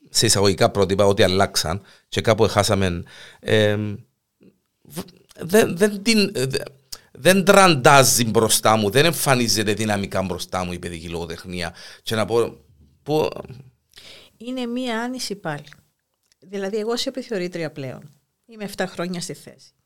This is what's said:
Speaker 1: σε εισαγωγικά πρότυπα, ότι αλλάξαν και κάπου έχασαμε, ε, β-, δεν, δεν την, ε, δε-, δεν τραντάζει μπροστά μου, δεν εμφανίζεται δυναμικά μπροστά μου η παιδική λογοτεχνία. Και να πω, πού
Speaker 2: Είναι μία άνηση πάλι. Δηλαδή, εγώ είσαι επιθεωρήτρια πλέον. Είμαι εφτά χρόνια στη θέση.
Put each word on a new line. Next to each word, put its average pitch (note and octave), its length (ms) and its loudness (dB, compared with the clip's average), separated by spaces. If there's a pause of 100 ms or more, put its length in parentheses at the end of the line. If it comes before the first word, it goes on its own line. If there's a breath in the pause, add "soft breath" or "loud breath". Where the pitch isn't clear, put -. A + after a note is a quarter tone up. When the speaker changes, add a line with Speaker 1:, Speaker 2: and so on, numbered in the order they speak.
(100)
Speaker 1:
σε - 160 0
εισαγωγικά G2+ 440 2
πρότυπα, G2 360 0
ότι G2 160 4
αλλάξαν F#2 600 0 (260 soft breath)
και - 120 -6
κάπου A2 240 2
έχασαμε, F#2+ 580 0 (380 loud breath)
ε, G#2+ 360 0 (1040)
β-, D3 220 -16 (340)
δεν, F#3 380 2
δεν G3+ 260 0
την, G#3+ 320 2
ε, C3 120 -2
δε-, C3 120 -4 (540 loud breath)
δεν F3+ 320 2
τραντάζει D3+ 800 6
μπροστά A2 520 2
μου, G#2 140 0
δεν C#3 140 4
εμφανίζεται A#2+ 680 0
δυναμικά G2+ 480 -2
μπροστά F#2 420 -6
μου F2+ 80 -6
η F2 60 -8
παιδική F2 300 -10
λογοτεχνία. E2+ 680 -8 (280 loud breath)
Και A2+ 120 -6
να G#2+ 100 0
πω, A2+ 320 0 (460)
πού D3 260 -2 (1080 loud breath)
Speaker 2:
Είναι B3 300 -8
μία A#3+ 340 -6
άνηση B3 340 -8
πάλι. D3+ 300 -10 (760)
Δηλαδή, G3 380 -8
εγώ A3 180 -4
είσαι A#3+ 140 -4
επιθεωρήτρια F3+ 640 -8
πλέον. C3+ 380 -14 (360)
Είμαι G#3+ 180 -16
εφτά G3 220 -6
χρόνια F3+ 340 -8
στη D3 140 -10
θέση. - 360 -20 (160)